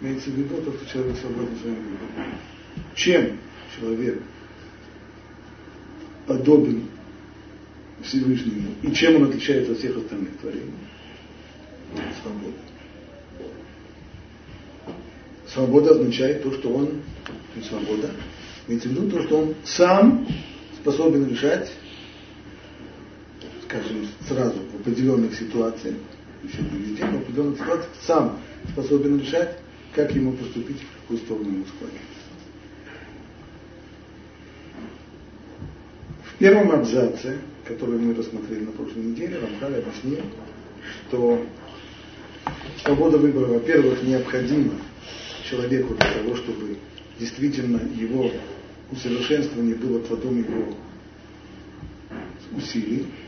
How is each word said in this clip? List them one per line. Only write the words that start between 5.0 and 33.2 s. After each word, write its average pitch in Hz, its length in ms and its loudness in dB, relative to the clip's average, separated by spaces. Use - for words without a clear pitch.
подобен 127 580 6
Всевышнему 117 800 0
и 147 100 0
чем 160 240 8
он 139 140 10
отличается 123 420 2
от - 60 0
всех 117 180 -2
остальных 101 420 -6
творений? - 340 -8
Свобода. 208 340 -8
Свобода 135 440 6
означает 139 500 4
то, 131 100 0
что 123 220 -2
он, 147 260 0
не 110 60 -8
свобода, 107 480 -2
имеется 117 200 -2
в 127 40 0
виду 196 180 2
то, 170 120 0
что 156 180 4
он 156 140 2
сам 196 640 8
способен 143 480 6
решать, 143 440 2
скажем, 110 440 -4
сразу 117 320 2
в 98 80 -10
определённых 117 520 4
ситуациях, 113 640 -2
ещё - 200 -6
не 98 180 -4
везде, 107 240 -4
но 98 140 0
в - 40 -4
определённых 139 360 0
ситуациях 165 320 -2
сам 156 380 4
способен 143 480 4
решать, 160 380 0
как 147 200 2
ему 131 180 4
поступить, 123 460 -6
в - 220 -16
какую 117 200 -4
сторону 107 300 -4
ему 95 160 -2
склониться. - 340 -12